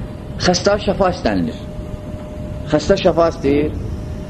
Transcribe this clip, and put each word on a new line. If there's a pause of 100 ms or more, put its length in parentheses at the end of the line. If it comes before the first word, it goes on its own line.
(380)
xəstə
şəfa
istənilir? (1120)
Xəstə
şəfa
istəyir (560)